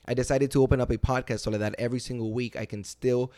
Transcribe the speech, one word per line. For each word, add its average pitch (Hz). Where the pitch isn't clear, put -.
I 123
decided 135
to 139
open 131
up 123
a 113
podcast 127
so -
that 107
every 120
single 117
week 120
I -
can 104
still 127